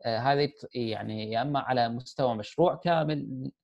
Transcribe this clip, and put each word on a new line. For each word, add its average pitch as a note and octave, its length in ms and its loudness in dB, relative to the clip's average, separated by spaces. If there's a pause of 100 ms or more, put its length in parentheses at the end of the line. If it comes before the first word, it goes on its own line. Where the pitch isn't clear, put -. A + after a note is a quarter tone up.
آه، A2+ 140 0
هذه C#3 280 4
ت-، - 280 -8
يعني A2 580 -4
يا A#2 100 2
إما C#3+ 180 -2
على B2 280 2
مستوى A#2+ 460 -2
مشروع D#3 400 2
كامل D3+ 760 -2 (140)